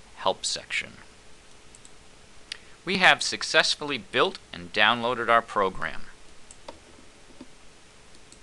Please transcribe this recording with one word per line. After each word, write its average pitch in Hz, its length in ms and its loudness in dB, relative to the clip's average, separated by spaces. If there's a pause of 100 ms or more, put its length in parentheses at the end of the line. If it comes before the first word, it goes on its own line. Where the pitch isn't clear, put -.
(160)
help - 300 -2
section. - 460 -6 (1900)
We 185 100 -2
have 170 260 6
successfully 143 760 0
built 135 400 0 (120)
and 87 220 -14
downloaded 117 560 2
our 117 140 6
program. 92 640 -2 (2500)